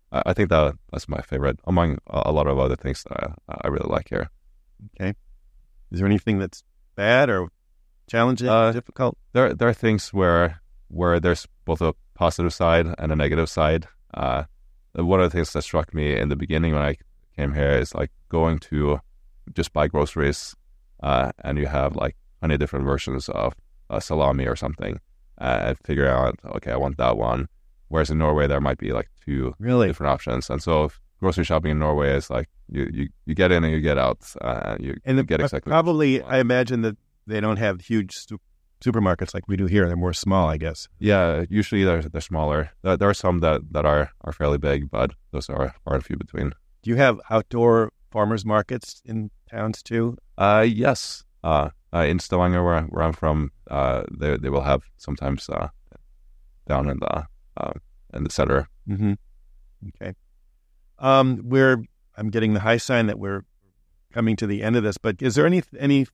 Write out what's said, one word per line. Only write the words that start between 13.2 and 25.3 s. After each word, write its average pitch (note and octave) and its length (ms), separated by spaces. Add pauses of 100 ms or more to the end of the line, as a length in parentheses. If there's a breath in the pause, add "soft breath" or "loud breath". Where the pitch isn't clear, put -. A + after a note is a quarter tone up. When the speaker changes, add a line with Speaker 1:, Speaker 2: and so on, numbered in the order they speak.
Speaker 1:
side. D#2+ 360 (280)
Uh, C2 300 (500)
one F2 260
of F2 100
the F2+ 60
things E2+ 160
that D2 100
struck - 320
me D2 220
in D2 120
the C#2+ 60
beginning D#2 380
when D2 100
I D2 140 (400)
came C#2+ 180
here C#2+ 240
is, - 160
like, - 160 (200)
going E2 280 (120)
to D2 300 (520)
just - 200
buy D2+ 140
groceries, D2 720 (480)
uh, C2 260 (140)
and C#2+ 120
you D2 100
have, C#2 280
like, - 220 (240)
twenty D#2 160
different C#2+ 280
versions C2+ 440
of, A1+ 260 (360)
uh, G#1+ 100
salami C#2 460
or A#1+ 100
something, - 420 (420)